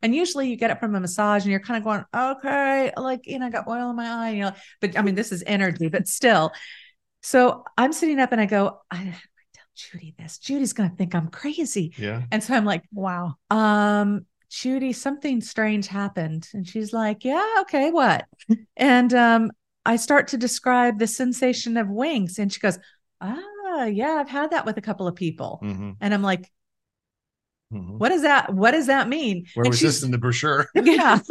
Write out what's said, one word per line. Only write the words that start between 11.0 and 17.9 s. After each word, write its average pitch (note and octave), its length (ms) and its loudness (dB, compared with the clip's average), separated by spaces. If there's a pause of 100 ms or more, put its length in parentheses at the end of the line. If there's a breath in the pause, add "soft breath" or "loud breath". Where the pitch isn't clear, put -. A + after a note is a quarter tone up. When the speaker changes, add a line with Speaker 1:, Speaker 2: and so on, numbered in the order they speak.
Speaker 1:
I'm E3 140 0
crazy." B3 720 -4
Speaker 2:
Yeah. G#2+ 320 -4
Speaker 1:
And G#3+ 120 0
so B3 120 -2
I'm A3 100 2
like, F#3+ 280 -2
Speaker 3:
Wow. F3+ 420 -6 (160)
Speaker 1:
"Um, G#3 760 2 (260)
Judy, C4 440 -4
something C#4 480 -4
strange G#3+ 460 -2
happened." F#3 640 -6
And F#3+ 120 -8
she's G#3+ 260 -6
like, A3 320 -2
"Yeah, D#4 220 0 (160)
okay, D#4 280 0